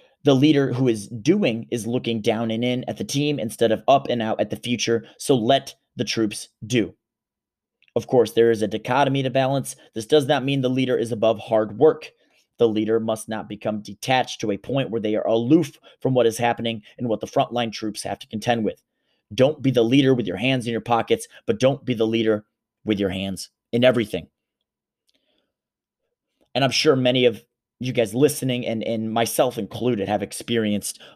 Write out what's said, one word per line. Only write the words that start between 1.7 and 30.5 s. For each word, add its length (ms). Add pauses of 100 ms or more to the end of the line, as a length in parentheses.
is 160
looking 340
down 300
and 120
in 260
at 100
the 60
team 340
instead 340
of 160
up 220
and 100
out 180
at 120
the 60
future. 500 (100)
So 180
let 400 (220)
the 80
troops 440 (180)
do. 280 (1000)
Of 100
course, 260
there 180
is 100
a 80
dichotomy 540
to 80
balance. 460 (180)
This 100
does 220
not 180
mean 160
the 80
leader 300
is 120
above 280
hard 400
work. 340 (460)
The 100
leader 320
must 300
not 180
become 320
detached 640
to 80
a 80
point 320
where 100
they 140
are 120
aloof 540 (220)
from 100
what 140
is 100
happening 460 (160)
and 100
what 120
the 60
frontline 460
troops 300
have 160
to 80
contend 360
with. 200 (500)
Don't 300
be 80
the 120
leader 300
with 140
your 100
hands 300
in 60
your 100
pockets, 460 (180)
but 120
don't 240
be 120
the 120
leader 380 (400)
with 160
your 80
hands 400 (240)
in 120
everything. 440 (2250)
And 80
I'm 100
sure 220
many 300
of 180 (400)
you 120
guys 200
listening, 520
and, 180
and 260
myself 460
included, 500
have 160
experienced 800 (160)